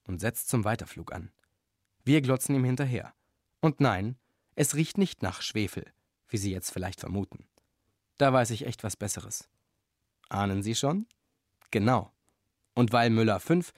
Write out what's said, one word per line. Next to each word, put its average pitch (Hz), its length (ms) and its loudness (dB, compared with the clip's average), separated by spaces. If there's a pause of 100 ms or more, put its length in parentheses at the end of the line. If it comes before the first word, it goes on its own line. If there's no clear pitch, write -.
und 90 160 -6
setzt - 280 -4
zum 113 160 2
Weiterflug - 480 -4
an. 92 200 -12 (680)
Wir 143 200 4
glotzen 131 320 0
ihm 131 100 2
hinterher. 127 480 -2 (480)
Und 160 200 2
nein, 110 360 2 (380)
es 147 200 0
riecht 156 240 -2
nicht - 240 -2
nach 92 200 -4
Schwefel, - 420 -4 (440)
wie 110 100 -4
Sie 98 120 -2
jetzt 92 200 -6
vielleicht 90 300 -8
vermuten. - 460 -8 (680)
Da 139 160 4
weiß 123 180 4
ich 110 160 -6
echt - 180 -8
was 107 120 -6
Besseres. - 540 -10 (800)
Ahnen 98 320 0
Sie 110 120 -4
schon? 170 320 -2 (640)
Genau. 110 400 2 (640)
Und 120 180 4
weil 117 180 6
Müller 110 300 4
fünf 170 380 0